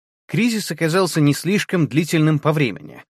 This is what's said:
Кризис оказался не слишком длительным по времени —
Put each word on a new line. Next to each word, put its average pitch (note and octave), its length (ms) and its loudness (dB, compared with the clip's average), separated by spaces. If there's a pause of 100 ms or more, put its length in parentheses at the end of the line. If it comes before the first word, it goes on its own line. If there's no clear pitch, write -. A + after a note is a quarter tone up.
(280)
Кризис A3 440 -2
оказался E3 500 0
не D3 120 4
слишком F3 540 0
длительным D#3 500 2
по D3 140 0
времени — A#2+ 600 -4